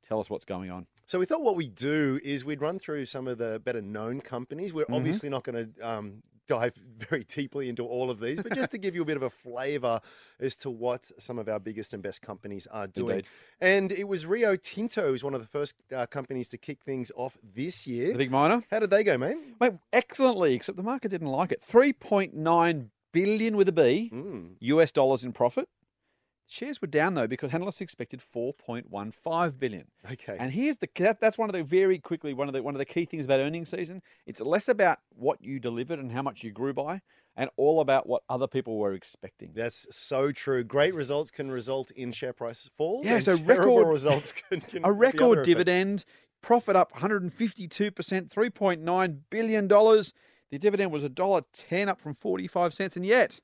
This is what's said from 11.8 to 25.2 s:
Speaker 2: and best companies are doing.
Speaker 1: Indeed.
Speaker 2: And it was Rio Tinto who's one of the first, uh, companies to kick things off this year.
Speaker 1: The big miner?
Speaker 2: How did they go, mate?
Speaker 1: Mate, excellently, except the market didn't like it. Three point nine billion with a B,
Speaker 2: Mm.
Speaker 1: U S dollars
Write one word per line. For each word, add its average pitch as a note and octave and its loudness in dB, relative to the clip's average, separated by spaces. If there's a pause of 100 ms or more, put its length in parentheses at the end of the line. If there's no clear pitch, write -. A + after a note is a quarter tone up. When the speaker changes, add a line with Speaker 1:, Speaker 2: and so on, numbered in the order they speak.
Speaker 2:
and G2 -12
best G2 -10
companies G2+ -14
are G#2+ -10
doing. F#2 -6
Speaker 1:
Indeed. G2 -6 (340)
Speaker 2:
And F#3+ 4
it G3 -4
was E3+ -6
Rio G#3+ 2
Tinto G3+ -4
who's C3 -2
one C#3 -4
of B2 -4
the A2 -16
first, C#3+ -6 (220)
uh, B2 -2
companies C3 -8
to A#2+ -16
kick - -14
things B2+ -6
off B2+ -8
this A#2+ -10
year. B2+ -2
Speaker 1:
The - -2
big C3 0
miner? E3 4
Speaker 2:
How G#3+ -4
did G3+ 0
they G#3 6
go, E3+ 4
mate? E3 -2 (220)
Speaker 1:
Mate, A#3+ 4 (180)
excellently, B3 4
except G3 -4
the F#3 -8
market A#3+ -4
didn't E3 -4
like D3+ 0
it. - -4
Three C4 6
point - -2
nine E3 2 (200)
billion G#3+ 2
with G3 8
a F#3+ 2
B, E3 6
Speaker 2:
Mm. A#2 -12
Speaker 1:
U C#3+ 4
S D#3 4
dollars C3 4